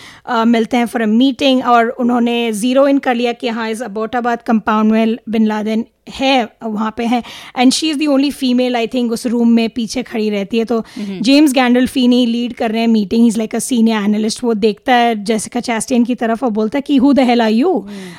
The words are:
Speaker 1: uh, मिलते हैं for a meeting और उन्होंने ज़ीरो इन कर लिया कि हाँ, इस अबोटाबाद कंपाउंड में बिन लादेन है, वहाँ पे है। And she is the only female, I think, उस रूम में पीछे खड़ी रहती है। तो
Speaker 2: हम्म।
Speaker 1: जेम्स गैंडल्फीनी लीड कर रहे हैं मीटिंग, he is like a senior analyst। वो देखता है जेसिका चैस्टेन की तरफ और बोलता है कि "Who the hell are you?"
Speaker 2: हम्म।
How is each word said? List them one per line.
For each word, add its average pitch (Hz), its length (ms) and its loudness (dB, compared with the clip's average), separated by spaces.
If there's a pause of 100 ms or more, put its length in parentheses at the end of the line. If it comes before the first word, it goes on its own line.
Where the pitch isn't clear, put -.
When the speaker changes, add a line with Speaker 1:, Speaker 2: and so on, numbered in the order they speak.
(300)
Speaker 1:
uh, 226 140 0
मिलते 233 320 2
हैं 240 100 0
for 226 140 -4
a 220 80 -2
meeting 254 560 2
और 233 240 4
उन्होंने 240 640 0
ज़ीरो 254 360 2
इन 277 100 4
कर 262 160 -2
लिया 240 180 -2
कि 240 160 -6
हाँ, 226 220 -6
इस 220 120 -8
अबोटाबाद 233 600 -4
कंपाउंड 220 500 0
में 220 240 2 (120)
बिन 220 180 0
लादेन 214 380 -2 (240)
है, 269 400 0 (140)
वहाँ 220 340 -6
पे 233 80 -6
है। 233 180 -2 (360)
And 262 140 4
she 311 220 -2
is 277 80 -4
the 302 140 0
only 277 200 0
female, 247 500 0
I 220 60 -8
think, 240 200 -2
उस 233 140 -4
रूम 233 240 2
में 226 200 2
पीछे 240 320 -6
खड़ी 214 280 -4
रहती 202 280 -4
है। 226 60 0
तो 226 160 -2
Speaker 2:
हम्म। 202 400 -8
Speaker 1:
जेम्स 277 320 4
गैंडल्फीनी 247 720 2
लीड 240 260 -2
कर 226 180 -4
रहे 226 100 -2
हैं 233 80 0
मीटिंग, 226 420 2
he 202 80 -2
is 220 80 -2
like 233 160 -6
a - 100 -6
senior 226 360 2
analyst। 214 360 -2
वो 233 100 0
देखता 214 400 0
है 233 300 0
जेसिका 226 360 -4
चैस्टेन 233 440 0
की 240 100 -2
तरफ 226 300 -4
और 240 60 0
बोलता 214 280 -2
है 269 40 -4
कि 285 160 0
"Who 269 140 4
the 262 120 4
hell 240 160 2
are 226 240 2
you?" 320 180 0
Speaker 2:
हम्म। 196 360 -14